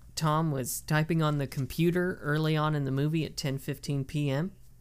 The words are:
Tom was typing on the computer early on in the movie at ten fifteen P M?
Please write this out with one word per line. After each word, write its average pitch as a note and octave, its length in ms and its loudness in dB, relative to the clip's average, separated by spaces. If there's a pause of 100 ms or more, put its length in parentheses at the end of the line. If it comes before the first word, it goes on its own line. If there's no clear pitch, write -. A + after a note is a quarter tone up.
(160)
Tom D#3 340 2
was C3+ 300 -4
typing D#3+ 400 2
on D3+ 160 2
the C#3 100 0
computer E3+ 760 0
early D#3 340 2
on D3+ 180 2
in C#3+ 120 0
the C3 40 -2
movie D3+ 360 0
at - 100 -10
ten C3+ 220 -2
fifteen C#3 460 -4
P D3 260 -2
M? D3+ 220 0 (280)